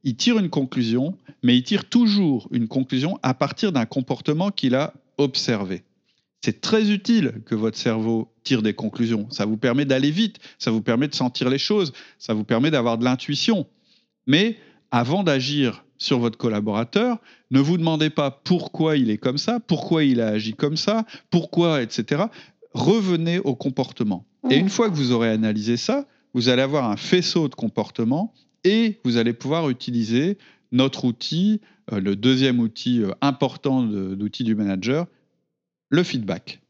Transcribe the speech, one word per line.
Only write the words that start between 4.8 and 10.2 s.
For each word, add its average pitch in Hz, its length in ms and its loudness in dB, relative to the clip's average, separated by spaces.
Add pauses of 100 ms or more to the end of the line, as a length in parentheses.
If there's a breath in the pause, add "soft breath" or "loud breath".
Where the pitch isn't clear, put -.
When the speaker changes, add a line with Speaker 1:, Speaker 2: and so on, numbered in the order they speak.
Speaker 1:
observé. 101 640 -2 (580)
C'est - 180 -2
très 220 300 2
utile 196 560 0
que - 80 -4
votre 110 240 -2
cerveau 110 540 -2 (100)
tire 120 180 0
des 107 140 0
conclusions. 113 560 -2
Ça 104 160 -4
vous 107 100 0
permet 131 300 0
d'aller 135 240 2
vite, 202 280 -2 (200 loud breath)